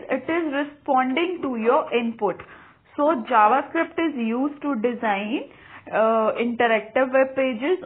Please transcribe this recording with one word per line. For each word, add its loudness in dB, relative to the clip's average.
it -4
is -2
responding -2
to -6
your 2
input. -2
So 2
JavaScript 2
is 0
used -2
to -2
design, -2
uh, 2
interactive 2
web 2
pages 0